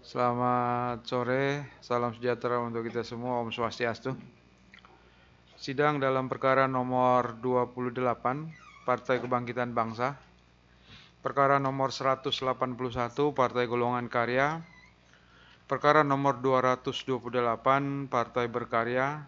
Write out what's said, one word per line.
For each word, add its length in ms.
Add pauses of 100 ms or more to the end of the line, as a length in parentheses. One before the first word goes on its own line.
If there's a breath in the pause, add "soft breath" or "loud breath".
Selamat 1040
sore, 560 (160)
salam 320
sejahtera 480
untuk 240
kita 160
semua, 400
Om 80
Swastiastu. 640 (1400 soft breath)
Sidang 400
dalam 320
perkara 400
nomor 720
dua 240
puluh 240
delapan, 560 (400)
Partai 320
Kebangkitan 560
Bangsa. 400 (1040 loud breath)
Perkara 400
nomor 320
seratus 480
delapan 400
puluh 160
satu, 400
Partai 320
Golongan 400
Karya. 560 (1040 soft breath)
Perkara 400
nomor 320
dua 240
ratus 400
dua 160
puluh 240
delapan, 640
Partai 400
Berkarya. 800